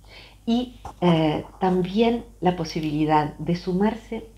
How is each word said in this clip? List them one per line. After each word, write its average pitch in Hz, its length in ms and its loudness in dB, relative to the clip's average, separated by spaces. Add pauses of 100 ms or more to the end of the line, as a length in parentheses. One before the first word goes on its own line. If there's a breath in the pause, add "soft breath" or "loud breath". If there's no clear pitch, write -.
(440 loud breath)
y, 240 300 -2 (260)
eh, 160 420 2 (160)
también 190 680 0 (160)
la 180 140 2
posibilidad 151 840 0
de 170 160 -2
sumarse 208 840 -2